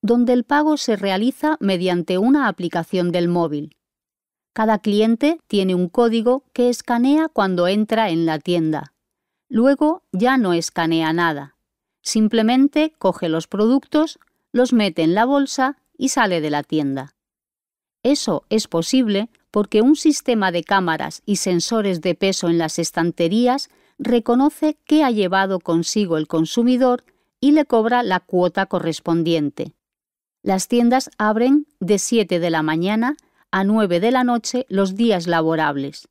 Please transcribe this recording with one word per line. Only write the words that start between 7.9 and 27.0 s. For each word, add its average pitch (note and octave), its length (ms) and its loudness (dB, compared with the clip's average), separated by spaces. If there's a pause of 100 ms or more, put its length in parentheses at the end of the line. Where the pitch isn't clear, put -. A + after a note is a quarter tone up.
en E3 140 -2
la D#3+ 140 -2
tienda. D#3 540 -4 (560)
Luego C#4 640 0
ya B3 260 2
no G3 140 0
escanea E3 600 -2
nada. D#3+ 440 -2 (460)
Simplemente B3 960 0
coge F#3 300 -2
los D#3+ 200 -4
productos, B3+ 720 -2 (320)
los B3 200 0
mete G3+ 300 0
en E3 120 2
la G#3+ 100 2
bolsa C#4 520 -2 (220)
y C4 120 -2
sale F#3+ 300 0
de D3+ 100 -4
la D3 120 -2
tienda. C#3 540 -6 (880)
Eso A#3+ 440 -2
es G#3+ 200 -2
posible G#3 600 -2 (220)
porque G#3 320 0
un C#4+ 140 6
sistema A3+ 560 0
de E3+ 100 -2
cámaras E3+ 640 -2
y G3+ 100 0
sensores F#3 640 -2
de F3 140 -2
peso F#3+ 340 -2
en E3+ 100 2
las D#3+ 200 -4
estanterías F3 920 -2 (280)
reconoce B3+ 840 0
qué D#4 180 2
ha C4+ 80 2
llevado F#3+ 480 0
consigo F3 580 -2
el D#3 120 -2
consumidor B3 760 0 (400)